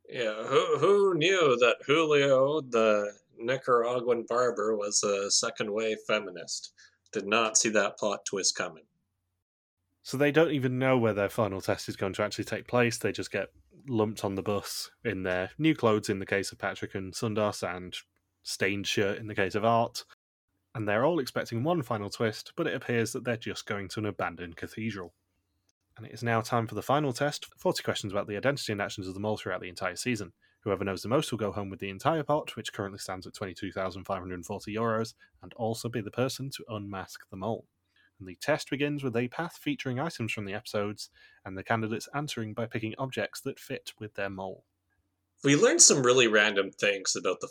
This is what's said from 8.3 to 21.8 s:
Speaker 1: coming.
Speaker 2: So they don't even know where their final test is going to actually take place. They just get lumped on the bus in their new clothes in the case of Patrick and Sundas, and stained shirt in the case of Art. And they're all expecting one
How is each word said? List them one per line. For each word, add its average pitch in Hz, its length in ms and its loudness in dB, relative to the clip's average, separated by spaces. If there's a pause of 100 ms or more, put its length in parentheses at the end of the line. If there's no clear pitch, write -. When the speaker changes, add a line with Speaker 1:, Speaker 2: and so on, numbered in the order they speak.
Speaker 1:
coming. 87 280 -6 (1160)
Speaker 2:
So - 140 -8
they 143 140 4
don't 156 220 6
even 127 260 0
know 131 200 4
where 113 160 4
their 101 140 2
final 95 320 0
test - 280 -2
is 107 80 -6
going 98 180 -2
to - 80 0
actually 104 220 -4
take - 240 -8
place. 120 300 2
They 104 120 0
just 95 220 -6
get 98 160 -4 (400)
lumped 107 360 0
on 98 120 -2
the 95 60 -4
bus - 480 -6 (140)
in 95 200 -2
their 92 340 0
new 156 160 4
clothes 107 340 2
in 98 120 0
the 95 60 -8
case 98 260 0
of - 60 -18
Patrick 95 360 -6
and 95 180 -6
Sundas, 107 560 -2
and 90 280 -8 (480)
stained 101 420 -2
shirt 104 320 0
in 113 80 -10
the 107 80 -8
case 95 220 0
of 104 80 0
Art. 117 400 2 (680)
And 110 160 -4
they're 107 160 4
all 170 140 4
expecting 120 460 -2
one 170 180 2